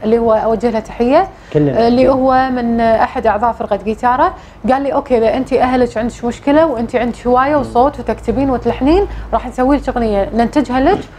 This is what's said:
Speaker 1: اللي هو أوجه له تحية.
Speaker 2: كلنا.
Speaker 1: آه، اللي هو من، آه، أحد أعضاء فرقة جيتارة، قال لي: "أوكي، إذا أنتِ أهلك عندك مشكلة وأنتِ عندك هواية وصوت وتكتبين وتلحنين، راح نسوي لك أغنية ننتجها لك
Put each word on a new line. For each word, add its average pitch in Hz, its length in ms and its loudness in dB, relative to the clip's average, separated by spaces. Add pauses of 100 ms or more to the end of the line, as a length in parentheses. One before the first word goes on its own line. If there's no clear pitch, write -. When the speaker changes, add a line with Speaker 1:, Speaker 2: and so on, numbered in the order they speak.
Speaker 1:
اللي 226 140 2
هو 233 140 2
أوجه 220 380 0
له 220 100 -2
تحية. 269 480 0 (240)
Speaker 2:
كلنا. 151 320 2
Speaker 1:
آه، 233 40 4
اللي 254 200 4
هو 262 420 2
من، 233 300 -2
آه، 226 220 2
أحد 240 240 -2
أعضاء 220 260 0
فرقة 214 240 -4
جيتارة، 247 580 -2 (360)
قال 269 120 0
لي: 277 100 -4
"أوكي، 254 260 0
إذا 220 180 2
أنتِ 262 160 -4
أهلك 247 460 0
عندك 233 260 -6
مشكلة 285 420 2
وأنتِ 233 300 -2
عندك 233 300 -4
هواية 262 300 2
وصوت 247 440 0
وتكتبين 233 500 -2
وتلحنين، 262 560 0 (260)
راح 226 140 -2
نسوي 254 300 0
لك - 120 -4
أغنية 214 460 -2
ننتجها 247 460 0
لك 330 180 2 (200)